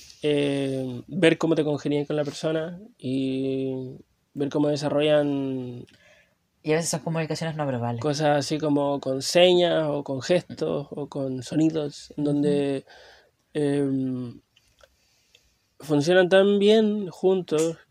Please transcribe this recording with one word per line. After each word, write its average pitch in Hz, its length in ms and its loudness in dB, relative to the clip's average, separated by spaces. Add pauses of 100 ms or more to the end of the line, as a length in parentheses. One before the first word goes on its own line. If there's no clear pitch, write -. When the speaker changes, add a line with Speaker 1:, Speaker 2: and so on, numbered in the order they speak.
(220)
Speaker 1:
eh, 139 840 -2
ver 165 320 2
cómo 160 160 2
te 156 100 0
congenias 147 440 -2
con 151 80 -2
la 147 80 0
persona 160 540 -4 (200)
y 131 1000 -4 (380)
ver 143 160 -4
cómo 147 180 0
desarrollan 139 1160 0 (800)
Speaker 2:
Y 151 80 0
a 156 40 2
veces 165 140 -2
son 165 100 -4
comunicaciones 160 560 -4
no 151 100 -4
verbales. 120 340 -4
Speaker 1:
cosas 147 380 2
así 147 200 -2
como 143 420 0
con 131 220 -4
señas 175 680 4
o 147 160 -2
con 135 180 -6
gestos 160 680 -2
o 143 180 -10
con 131 340 -6
sonidos, 156 720 -2
en 147 60 -4
Speaker 2:
Ujú. 147 100 2
Speaker 1:
donde, 143 520 0 (680)
em, 135 880 -2 (1400)
funcionan 156 480 4
tan 196 320 6
bien 208 480 4
juntos 165 680 0 (140)